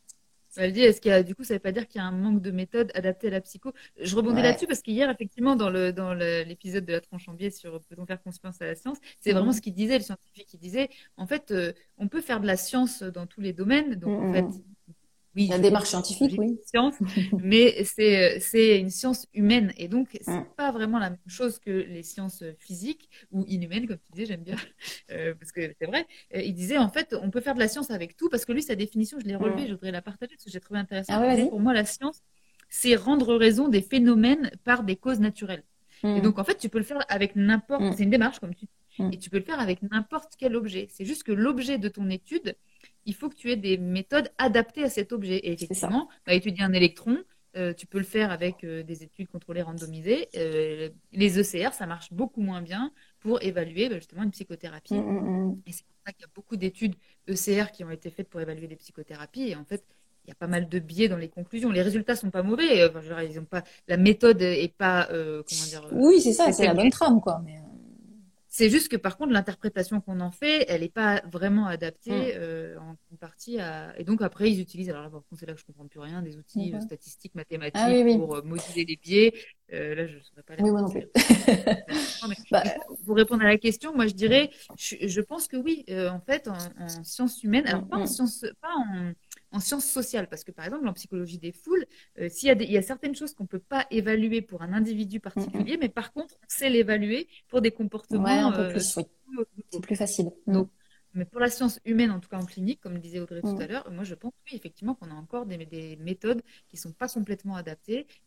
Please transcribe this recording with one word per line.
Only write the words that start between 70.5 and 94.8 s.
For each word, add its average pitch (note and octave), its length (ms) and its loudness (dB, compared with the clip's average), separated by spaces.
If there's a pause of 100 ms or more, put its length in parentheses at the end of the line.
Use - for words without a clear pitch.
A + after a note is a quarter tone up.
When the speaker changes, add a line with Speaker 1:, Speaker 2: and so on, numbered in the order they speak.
Speaker 1:
elle E3 140 -2
est F3 100 -6
pas G#3 380 0
vraiment G3+ 360 2
adaptée, G#3+ 640 -4
Speaker 2:
Mm. F#3 60 -8
Speaker 1:
euh, E3 400 -10
en, D#3+ 120 -16 (220)
en E3 80 -20
partie A3+ 400 -12
à, D#3+ 380 -10
et - 60 -10
donc G#3+ 180 2
après, G#3 280 2
ils F#3+ 100 2
utilisent, F3+ 300 -8
alors D3 120 -10
là, D3+ 80 -14
par D3+ 180 -18
contre, E3 120 -18
c'est E3 60 -18
là D#3+ 60 -12
que D#3 80 -16
je - 60 -20
comprends C#3+ 200 -20
plus D3+ 140 -20
rien, E3 220 -10
des D3+ 140 -12
outils, F3+ 320 -8
euh, - 40 -8
Speaker 2:
D'accord. G#3+ 140 -8
Speaker 1:
statistiques, - 480 -16
mathématiques D#3 420 -8
Speaker 2:
Ah A#3 140 4
oui, B3 140 6
oui. A#3 120 6
Speaker 1:
pour, D#3 200 -2
euh, D3 60 -6
moduler E3+ 420 -4
les D#3+ 120 -6
biais. G#3+ 380 6 (380)
Euh, D3+ 220 -6
là, E3 120 -4
je D3 140 -14
saurais - 220 -20
pas D#3+ 140 -20
les G3 60 0
Speaker 2:
Oui, G#3 80 6
moi G#3 120 2
non F#3+ 80 0
plus. F#3 240 -6
Speaker 1:
<laughs> A#3 1120 2
Mais G3 80 -4 (140)
Speaker 2:
Bah, G3 140 4
Speaker 1:
du G#3 60 -2 (100)
coup, - 160 -16 (100)
pour G#3 100 0
répondre A3 260 4
à G#3 40 6
la G#3+ 120 8
question, A#3 360 -2
moi, A#3 120 4
je G3+ 80 -2
dirais, B3 360 4 (260)
je, - 200 -10 (100)
je G3 140 -2
pense D#4 260 -6
que C4 100 -8
oui, D4 340 -4
euh, F#3 200 -2
en F3+ 100 -8
fait, C#4 280 -4
en, F#3+ 80 -8 (220)
en E3 260 -12
sciences - 380 -4
humaines, A#3+ 240 2
alors F#3+ 180 -2
Speaker 2:
Mm, - 40 -14
Speaker 1:
pas - 100 -4
en G3+ 60 0
Speaker 2:
mm. - 20 -2
Speaker 1:
sciences, - 380 -4 (160)
pas E4+ 160 -8
en, F#3 360 -4 (400)
en G3+ 80 -4
sciences C#4 260 -4
sociales, A#3 420 -4
parce - 160 -14
que - 60 -20
par D#3+ 140 -14
exemple, C4 240 -6
en F#3 40 -4
psychologie F3+ 460 -10
des E3+ 140 -12
foules, E4+ 340 -2 (320)
euh, F3 100 -6
s'il C4 200 -4
y - 20 8
a B3+ 40 8
des... G#3+ 100 -2
il G3 80 -4
y G#3 60 4
a F#3+ 40 2
certaines C4 320 -6
choses D4 200 -10
qu'on G3 120 -10
peut F#3 140 -8
pas C4+ 300 -4
évaluer A3 520 0
pour F3+ 200 -12
un F3 100 -6
individu G#3+ 480 -2